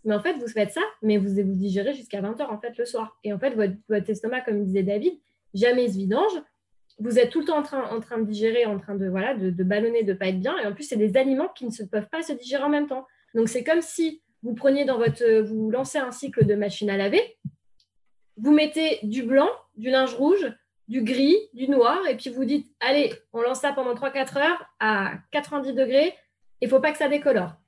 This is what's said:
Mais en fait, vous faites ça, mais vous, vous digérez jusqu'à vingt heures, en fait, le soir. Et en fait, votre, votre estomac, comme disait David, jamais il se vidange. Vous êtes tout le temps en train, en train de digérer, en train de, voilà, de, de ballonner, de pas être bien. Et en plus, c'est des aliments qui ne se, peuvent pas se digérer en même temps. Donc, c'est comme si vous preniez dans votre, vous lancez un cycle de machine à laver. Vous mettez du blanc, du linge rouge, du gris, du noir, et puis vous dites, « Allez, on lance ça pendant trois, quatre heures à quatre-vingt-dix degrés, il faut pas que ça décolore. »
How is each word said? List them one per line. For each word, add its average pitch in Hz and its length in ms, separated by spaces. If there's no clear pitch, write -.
Mais 214 60
en 202 60
fait, 349 140
vous 247 140
faites 214 240
ça, - 100
mais 214 160
vous, 196 120
vous 196 260
digérez 202 400
jusqu'à 208 260
vingt 220 180
heures, 240 120
en 214 80
fait, 233 180
le 240 80
soir. 226 380
Et 208 100
en 185 60
fait, 262 160
votre, 202 180
votre 208 180
estomac, 220 340
comme 208 220
disait 190 200
David, 214 300
jamais 247 300
il 214 60
se 190 60
vidange. 233 340
Vous 226 180
êtes 240 140
tout 330 80
le 302 80
temps 311 100
en 285 60
train, 262 260
en 226 100
train 226 200
de 220 60
digérer, 220 420
en 202 100
train 202 160
de, 196 140
voilà, 190 260
de, 190 160
de 180 140
ballonner, 220 400
de 196 100
pas 190 140
être 185 120
bien. 262 200
Et 220 80
en 202 60
plus, - 100
c'est - 120
des 214 220
aliments 269 300
qui - 180
ne 226 60
se, 226 100
peuvent 208 300
pas 320 100
se 320 120
digérer 262 280
en 294 80
même 294 160
temps. 262 220
Donc, 226 160
c'est 247 140
comme 320 180
si 320 400
vous 233 100
preniez 277 320
dans 247 140
votre, 226 420
vous 220 300
lancez 262 260
un 254 140
cycle 240 340
de 202 80
machine 202 380
à 196 60
laver. 202 260
Vous 247 140
mettez 311 500
du 220 220
blanc, 277 260
du 220 140
linge 262 240
rouge, 285 400
du 240 140
gris, 269 340
du 254 140
noir, 277 400
et 254 80
puis - 140
vous 247 160
dites, « 285 220
Allez, 269 320
on 233 80
lance 254 200
ça 285 120
pendant 247 220
trois, 269 160
quatre 269 260
heures 330 300
à 214 340
quatre-vingt-dix 285 420
degrés, 269 400
il - 80
faut 269 100
pas 302 120
que 302 80
ça 294 100
décolore. » 262 460